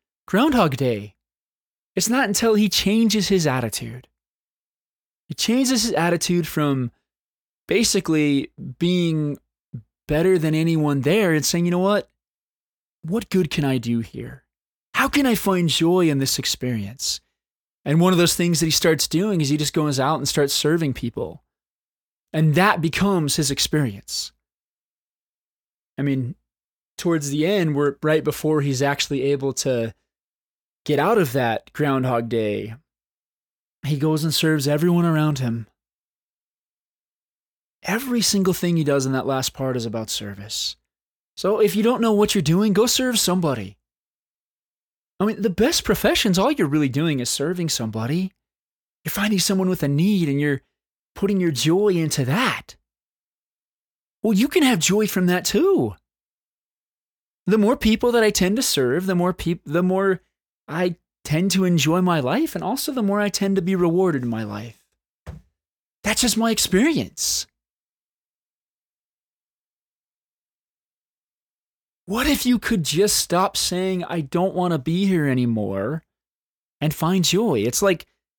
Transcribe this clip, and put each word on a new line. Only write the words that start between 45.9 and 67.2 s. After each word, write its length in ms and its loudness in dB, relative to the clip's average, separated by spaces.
all 120 2
you're 160 0
really 220 0
doing 320 -2
is 100 -4
serving 380 -2
somebody. 640 -4
You're 60 -6
finding 280 0
someone 300 0
with 160 -2
a 40 0
need 400 2
and 120 0
you're 220 -2
putting 260 0
your 120 0
joy 360 2
into 360 0
that. 500 -2
Well, 100 2
you 160 2
can 140 2
have 160 4
joy 280 0
from 200 0
that 180 0
too. 500 2
The 120 4
more 180 4
people 360 2
that 120 4
I 60 4
tend 260 0
to 60 -2
serve, 440 0
the 80 0
more 180 0
peop-, 320 -4
the 180 -2
more 400 0
I 300 -2
tend 300 0
to 120 2
enjoy 360 2
my 200 2
life, 340 -2
and 100 -6
also 260 -4
the 120 -4
more 180 0
I 80 0
tend 280 -2
to 60 0
be 140 0
rewarded 460 0
in 60 -4
my 140 -4
life. 400 -12
That's 200 -2
just 140 0
my 140 0
experience. 960 0